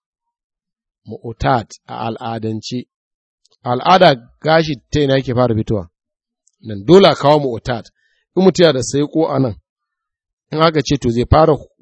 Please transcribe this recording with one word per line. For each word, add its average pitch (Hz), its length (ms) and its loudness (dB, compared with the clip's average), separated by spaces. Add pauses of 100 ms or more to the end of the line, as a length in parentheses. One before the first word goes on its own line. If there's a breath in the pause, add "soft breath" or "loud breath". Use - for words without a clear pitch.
(1080)
Mu'utat 117 600 -4 (140)
a - 120 -18 (120)
al'adance. 113 720 -8 (840)
Al'ada 165 460 4 (320)
gashi 156 320 0 (140)
ta - 120 -4
ina 139 160 2
yake 131 180 -4
fara 120 200 0
fitowa? 107 300 -4 (800)
Nan 104 200 -12
dole 180 240 6
a 143 60 2
kawo 147 260 2
mu'utat. 120 440 -6 (520)
In 185 60 0
mutum 180 220 4
yana 156 100 4
da 131 80 -4
saiko 143 420 -4
a 143 140 -4
nan, 123 160 -2 (1000)
in 151 80 -4
aka 160 220 2
ce 143 140 -2
to 123 140 -2
zai 117 160 -2
fara 156 280 4 (280)